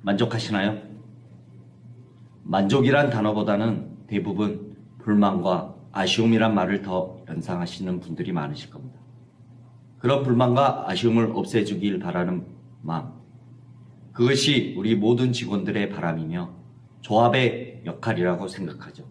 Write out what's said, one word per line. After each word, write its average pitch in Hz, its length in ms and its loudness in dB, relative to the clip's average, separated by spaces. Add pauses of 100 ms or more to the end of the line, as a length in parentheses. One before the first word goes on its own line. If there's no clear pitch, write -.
만족하시나요? 104 720 0 (1700)
만족이란 131 680 4
단어보다는 107 760 0 (200)
대부분 101 720 -4 (220)
불만과 95 760 2 (180)
아쉬움이란 110 600 2
말을 95 280 0
더 92 340 -4 (100)
연상하시는 87 720 -6
분들이 85 320 -8
많으실 73 360 -6
겁니다. - 320 -18 (1000)
그런 131 260 2
불만과 123 680 4
아쉬움을 113 440 2
없애주길 98 680 -2
바라는 87 440 -4 (380)
마음, 82 240 -6 (1040)
그것이 135 640 2
우리 107 180 2
모든 120 380 4
직원들의 101 560 -2
바람이며 82 640 -4 (500)
조합의 117 840 2
역할이라고 90 600 -2
생각하죠. - 640 -12